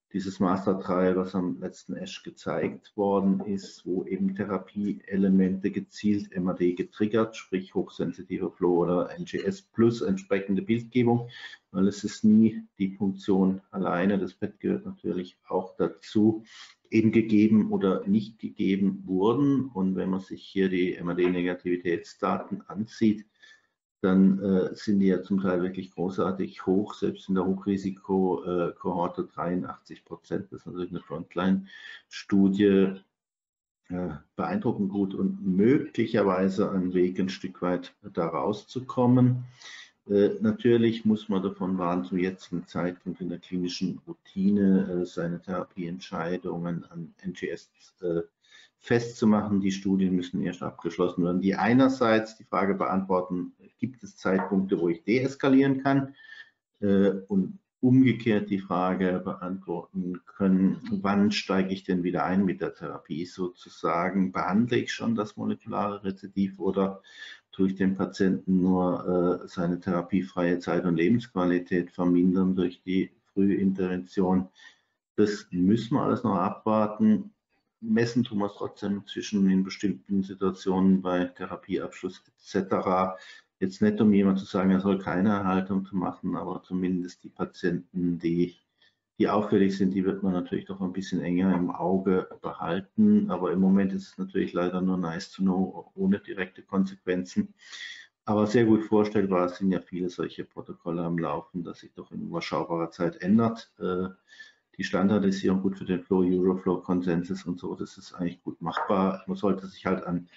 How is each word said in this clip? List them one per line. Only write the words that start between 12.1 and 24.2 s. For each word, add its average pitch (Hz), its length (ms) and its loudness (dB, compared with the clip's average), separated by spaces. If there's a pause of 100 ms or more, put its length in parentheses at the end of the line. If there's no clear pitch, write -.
nie 110 380 6 (160)
die 98 100 0
Punktion 95 840 0
alleine, 95 480 0
das 90 160 -4
pet - 260 -8
gehört 95 240 -2
natürlich 92 540 -8 (100)
auch 92 280 -6
dazu, 107 680 0 (460)
eben 110 200 4
gegeben 107 600 4
oder 98 340 0
nicht 101 320 0
gegeben 98 680 -2
wurden. 123 640 2
Und 95 260 -2
wenn 92 140 -2
man 95 100 -2
sich - 220 -14
hier 95 260 0
die 92 280 0
M-A-D-Negativitätsdaten 90 1700 -2
ansieht, 107 560 0 (760)
dann, 95 400 6